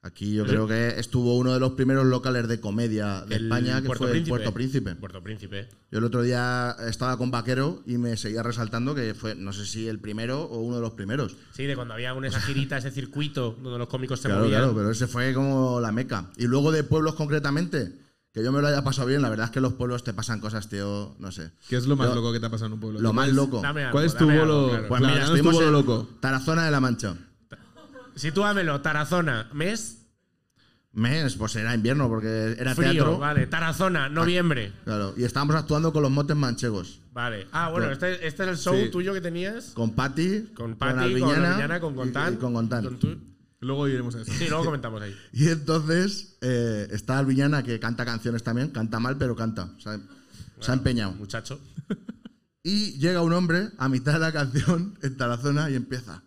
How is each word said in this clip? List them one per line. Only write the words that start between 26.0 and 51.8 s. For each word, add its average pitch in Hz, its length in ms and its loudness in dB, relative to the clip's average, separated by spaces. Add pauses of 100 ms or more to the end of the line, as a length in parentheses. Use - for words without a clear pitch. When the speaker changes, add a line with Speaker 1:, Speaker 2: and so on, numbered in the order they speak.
Speaker 1:
Tarazona 147 460 0
de 151 60 2
la 143 80 4
Mancha. 113 360 0 (320)
Speaker 2:
Ta-, - 100 -20 (580)
sitúamelo, 165 680 0
Tarazona, 151 720 0
mes. 185 460 -4 (960)
Speaker 1:
Mes, 123 420 0
pues 107 180 -4
era 113 180 0
invierno, 123 340 2
porque 110 520 0
era 123 160 0
Speaker 2:
Frío, - 160 4
Speaker 1:
teatro. 156 260 4
Speaker 2:
vale. 147 300 2
Tarazona, 165 580 0
Speaker 1:
Ah, 139 40 -6
Speaker 2:
noviembre. 160 640 2 (100)
Speaker 1:
claro, 104 340 -2
y 123 60 0
estábamos 143 320 0
actuando 151 360 2
con 151 120 2
los 135 80 4
motes 143 240 2
manchegos. 120 640 -2 (100)
Speaker 2:
Vale. 113 400 -6
Ah, 165 180 -2
bueno, 170 180 0
Speaker 1:
Claro. 139 60 -2 (200)
Speaker 2:
este, 170 140 -6
este 151 160 -4
es 185 60 0
el 180 80 -2
show 180 180 2
Speaker 3:
Sí. 208 160 2
Speaker 2:
tuyo 185 220 -2
que 190 80 -4
tenías. 180 520 -6
Speaker 1:
Con 113 220 0
Pati, 160 600 0
Speaker 2:
Con 117 160 -8
Speaker 1:
con 117 60 -8
Speaker 2:
Pati, - 160 0
con 127 100 0
Speaker 1:
Albiñana 131 480 4
Speaker 2:
Albiñana, 175 280 0
con 160 140 -4
Speaker 1:
y, 127 40 -6
Speaker 2:
Gontán. 131 360 -2
Speaker 1:
y 214 40 -4
con 123 160 -2
Gontán. 113 300 0
Speaker 2:
Con 123 160 -6
tu- - 180 2 (440)
Speaker 3:
Luego 139 260 -2
iremos 123 280 -2
a 113 60 -10
eso. 113 120 -6
Speaker 2:
Sí, 165 160 -2
luego 160 160 0
comentamos 120 360 -4
ahí. 101 220 -10
Speaker 1:
<laughs> - 80 -20
Y 147 160 4
entonces, 160 920 0
eh, 120 500 0
está 107 260 -2
Albiñana, 139 460 2
que 113 160 -4
canta 117 260 -4
canciones 117 380 -4
también, 123 260 0
canta 110 300 -4
mal, 131 180 0
pero 127 180 0
canta. 107 340 -4 (100)
Se 107 100 -12
ha, 107 60 -8
se 104 40 -10
ha - 20 -12 (560)
Speaker 2:
Bueno, - 160 -2
Speaker 1:
empeñado. 117 400 -2
Speaker 2:
muchacho. 104 460 -10 (1000)